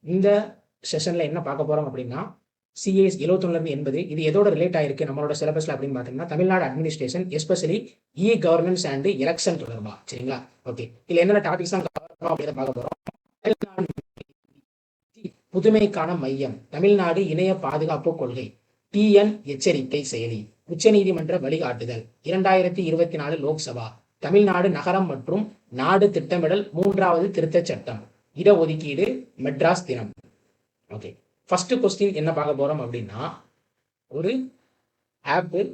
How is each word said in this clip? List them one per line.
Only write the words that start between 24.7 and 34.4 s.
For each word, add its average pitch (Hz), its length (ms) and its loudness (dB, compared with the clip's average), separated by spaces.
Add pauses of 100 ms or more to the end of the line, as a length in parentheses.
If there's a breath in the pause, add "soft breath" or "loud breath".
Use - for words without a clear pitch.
நகரம் 180 360 0
மற்றும் 160 520 -4 (120)
நாடு 180 400 4
திட்டமிடல் 175 600 0
மூன்றாவது 185 560 2
திருத்தச் 165 380 0
சட்டம், 120 420 -8 (300)
இடஒதுக்கீடு, 160 840 2 (240)
மெட்ராஸ் 165 420 0
தினம். 117 240 -8 (840)
ஓகே, - 240 -14 (320)
ஃபர்ஸ்ட் 185 260 0
கொஸ்டின் 202 400 2
என்ன 156 200 -2
பார்க்க 147 340 0
போறோம் 151 120 -2
அப்படின்னா, 120 520 -8 (760)
ஒரு 185 320 -4 (840)